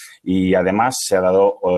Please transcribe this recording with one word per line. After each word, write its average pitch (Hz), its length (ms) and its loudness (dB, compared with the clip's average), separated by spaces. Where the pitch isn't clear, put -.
y 92 320 0
además 95 440 0
se - 180 -4
ha 92 40 2
dado, 95 380 2